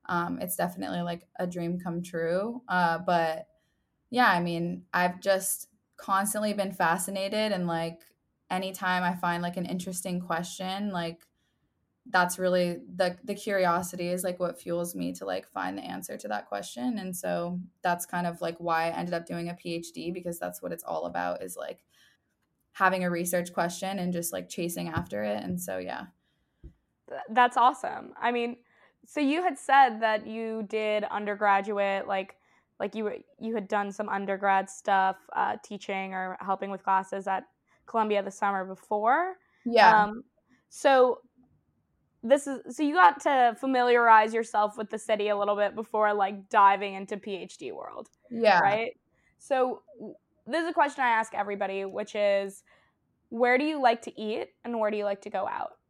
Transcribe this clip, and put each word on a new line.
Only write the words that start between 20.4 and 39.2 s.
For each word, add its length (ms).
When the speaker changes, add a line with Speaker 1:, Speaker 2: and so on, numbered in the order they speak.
Speaker 1:
that's 200
what 120
it's 100
all 220
about, 400
is, 120
like, 280
having 320
a 60
research 420
question 480
and 120
just, 200
like, 160
chasing 400
after 340
it. 220
And 160
so, 180
yeah. 280
Speaker 2:
Th-, 120
that's 260
awesome. 640
I 140
mean, 240
so 160
you 220
had 160
said 420
that 260
you 360
did 420
undergraduate, 1040
like, 300
like, 160
you, 280
you 160
had 140
done 240
some 160
undergrad 640
stuff, 460
uh, 280
teaching 520
or 260
helping 300
with 120
classes 440
at 180
Columbia 360
the 80
summer 340
before. 720